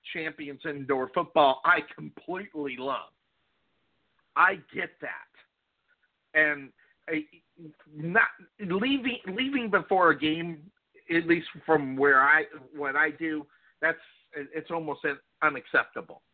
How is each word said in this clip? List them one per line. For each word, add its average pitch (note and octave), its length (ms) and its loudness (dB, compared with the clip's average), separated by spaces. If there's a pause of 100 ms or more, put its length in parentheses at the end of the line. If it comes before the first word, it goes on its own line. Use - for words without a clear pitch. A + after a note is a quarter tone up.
(120)
Champions D3+ 520 -10
Indoor C#3 500 -4
Football D#3 500 4
I E3 160 6 (140)
completely D#3 800 -10
love. B2+ 340 -6 (1200)
I F3+ 220 4 (180)
get F3 160 -8 (120)
that. - 280 -14 (1040)
And, D3 360 0 (380)
uh, D#3+ 100 -2 (760)
not E3+ 340 0 (300)
leaving, A#3+ 600 -2 (100)
leaving A#3+ 420 -4
before F#3 400 4
a D3 80 2
game, D#3+ 400 -4 (560)
at E3 140 0
least E3+ 180 2 (180)
from C#3+ 320 2
where C3+ 260 6
I, D3+ 220 6 (320)
what C#3+ 200 -4
I D#3 140 2
do, D3+ 360 -6 (340)
that's, D#3 180 0 (360)
it's D3+ 380 -10
almost D#3+ 320 -6
un-, C#3 140 -2 (240)
unacceptable. B2 800 -2 (120)